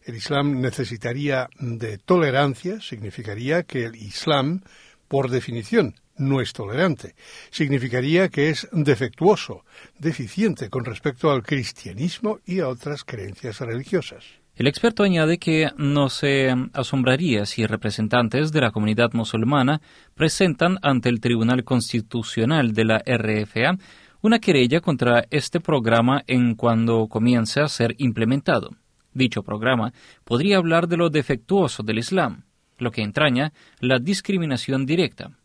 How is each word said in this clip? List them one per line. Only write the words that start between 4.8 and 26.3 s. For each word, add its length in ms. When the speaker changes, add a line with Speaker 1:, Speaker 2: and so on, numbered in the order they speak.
Speaker 1:
por 220
definición, 640
no 240
es 120
tolerante. 600
Significaría 800
que 200
es 220
defectuoso, 920
deficiente 720
con 140
respecto 440
al 140
cristianismo 1040
y 140
a 60
otras 360
creencias 560
religiosas. 680
Speaker 2:
El 100
experto 380
añade 340
que 400
no 320
se 420
asombraría 720
si 220
representantes 840
de 100
la 100
comunidad 420
musulmana 680
presentan 680
ante 280
el 100
Tribunal 440
Constitucional 1080
de 120
la 200
R 360
F 260
A 100
una 200
querella 420
contra 480
este 300
programa 680
en 300